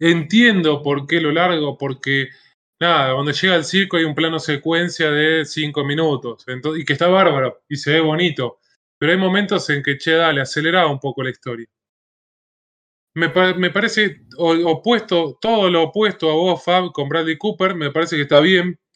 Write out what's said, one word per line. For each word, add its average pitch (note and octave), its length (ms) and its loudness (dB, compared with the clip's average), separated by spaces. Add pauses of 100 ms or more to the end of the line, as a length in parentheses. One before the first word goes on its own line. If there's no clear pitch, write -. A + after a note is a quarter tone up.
Entiendo E3+ 840 2
por C#3+ 240 -2
qué E3 140 0
lo D3+ 100 -2
largo, D#3+ 460 0
porque, C3+ 540 -4 (500)
nada, D#3 320 2
cuando C#3+ 200 0
llega F#3 220 0
al D#3+ 100 0
circo F#3 340 -2
hay E3 60 2
un D#3 100 -2
plano D#3+ 240 -2
secuencia D#3+ 720 -2
de D#3 340 0
cinco D3 400 -6
minutos, C#3 640 -4
ento-, C3 320 -6
y D3+ 80 -8
que C#3+ 80 0
está E3+ 140 0
bárbaro, D#3+ 600 2
y D3 80 -6
se C#3+ 160 -2
ve D#3+ 80 2
bonito, D#3 600 -2 (380)
pero D#3 140 2
hay F#3 60 2
momentos F#3+ 500 0
en C#3+ 140 -2
que, C#3 160 -2
che, E3 140 -2
dale, D#3+ 280 2
acelerá D#3+ 460 0
un C#3+ 120 -2
poco C3+ 240 -8
la C3 80 -6
historia. A#2 360 -12 (1500)
Me E3 140 2
pa-, F#3 260 2
me F3+ 160 0
parece G#3+ 520 -2 (160)
o-, E3 320 2
opuesto, E3+ 680 0
todo A3 300 2
lo E3+ 140 2
opuesto F3+ 480 0
a D#3 40 2
vos, F3 300 0
Fab, F3+ 280 0
con C#3 180 -6
Bradley D#3+ 260 -2
Cooper, F#3+ 380 -2
me D3+ 160 -4
parece E3 260 -2
que D3 60 0
está D3 180 4
bien, F3+ 380 2 (180)